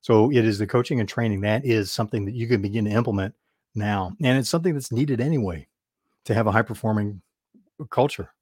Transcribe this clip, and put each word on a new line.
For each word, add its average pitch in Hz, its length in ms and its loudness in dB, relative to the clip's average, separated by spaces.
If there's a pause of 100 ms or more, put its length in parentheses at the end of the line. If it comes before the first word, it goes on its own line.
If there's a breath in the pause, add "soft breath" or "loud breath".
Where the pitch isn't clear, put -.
So 113 300 6
it 120 140 4
is 107 140 0
the 104 80 -2
coaching 127 320 0
and 104 100 0
training. 110 340 -2
That 107 220 0
is 110 280 0
something 110 320 -4
that 104 100 -6
you 117 140 -6
can 117 120 2
begin 104 260 -2
to 104 40 -2
implement 104 440 0 (420)
now. 101 440 -4
And 131 180 2
it's 127 100 -2
something 170 260 0
that's 135 180 -8
needed 123 280 -2
anyway 110 480 -2 (560)
to 107 100 0
have 113 120 4
a 104 60 2
high 110 100 4
performing 107 600 -2 (680)
culture - 400 -2 (120)